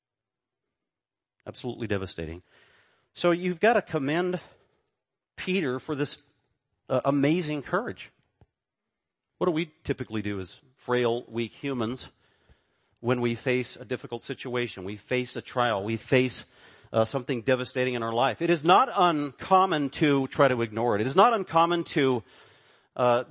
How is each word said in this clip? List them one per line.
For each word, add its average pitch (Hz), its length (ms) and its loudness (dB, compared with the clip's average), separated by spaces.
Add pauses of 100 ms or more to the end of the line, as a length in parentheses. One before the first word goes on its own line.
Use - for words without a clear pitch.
(1500)
Absolutely 117 420 -10
devastating. 92 540 -6 (680)
So 175 200 0
you've 175 280 -4
got 226 140 4
to 202 80 2
commend 160 580 -2 (960)
Peter 160 420 -2
for 151 160 -6
this, 139 280 -6 (680)
uh, 127 160 0
amazing 147 580 0
courage. 208 480 -6 (1300)
What 180 80 0
do 180 40 2
we 160 220 -2 (100)
typically 110 400 -4
do 101 160 -4
as 95 160 -10 (220)
frail, 123 520 0
weak 117 240 -6
humans 127 560 -6 (920)
when 123 200 0
we 120 140 0
face 127 420 -4
a 123 80 -14
difficult 120 380 -10
situation? 120 600 -8
We 104 120 -8
face 127 380 -4
a - 80 -8
trial. 117 400 -2
We 113 140 -4
face, 127 480 0 (480)
uh, 113 120 4
something 123 380 -4
devastating 127 520 0
in 120 80 -4
our 113 100 -4
life. 120 300 0
It 165 80 2
is 151 140 2
not 202 300 6
uncommon 165 960 2
to 143 380 2
try 143 200 6
to 127 140 0
ignore 110 340 0
it. 101 40 2
It 113 60 0
is 139 100 -2
not 226 160 8
uncommon 170 520 2
to, 131 380 0 (720)
uh, 123 340 2